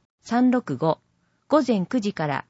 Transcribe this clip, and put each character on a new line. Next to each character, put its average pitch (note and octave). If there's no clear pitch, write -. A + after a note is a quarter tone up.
三 B3
六 A#3
五。 D#3+
午 D4
前 G3
九 B3+
時 G3+
か D#3
ら C#3